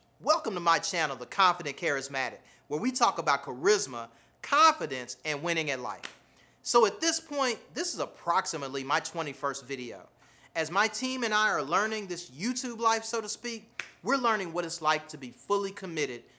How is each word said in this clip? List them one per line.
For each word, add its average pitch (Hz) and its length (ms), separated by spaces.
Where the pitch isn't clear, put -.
Welcome 254 320
to 180 60
my 170 180
channel, 151 380
The 123 100
Confident 170 520
Charismatic, 135 600
where 147 120
we 240 120
talk 233 260
about 151 260
charisma, 135 680
confidence, 170 840
and 147 160
winning 160 300
at 131 80
life. 104 360
So - 240
at - 160
this 320 180
point, 269 380
this 320 220
is 180 40
approximately 143 840
my 143 160
twenty-first 147 680
video. 120 360
As 160 140
my 196 180
team 254 360
and 220 100
I 214 160
are 165 140
learning 202 420
this 180 240
YouTube 233 500
life, 226 240
so 233 160
to 214 80
speak, - 560
we're 254 140
learning 214 360
what 175 100
it's 165 200
like 156 240
to - 100
be 131 140
fully 202 400
committed 160 500